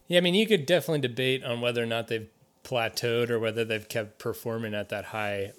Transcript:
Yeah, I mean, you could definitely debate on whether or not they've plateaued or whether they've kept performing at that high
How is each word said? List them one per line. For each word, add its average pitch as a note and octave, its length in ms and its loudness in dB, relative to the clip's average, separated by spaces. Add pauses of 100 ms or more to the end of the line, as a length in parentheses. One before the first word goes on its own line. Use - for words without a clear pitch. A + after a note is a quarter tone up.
Yeah, F3 100 4
I F3 40 6
mean, F3+ 140 4
you G#3+ 120 4
could F3+ 180 2
definitely D#3 360 2
debate C3 420 0
on A#2+ 180 -4
whether A#2+ 200 0
or A#2 40 0
not A2+ 240 -2
they've A2 180 -2 (360)
plateaued A#2 640 0
or A#2 100 2
whether A2+ 240 0
they've A2 240 -2
kept G#2+ 320 -4
performing A2+ 540 -4
at G#2 160 -4
that G2+ 160 -4
high G2+ 540 -2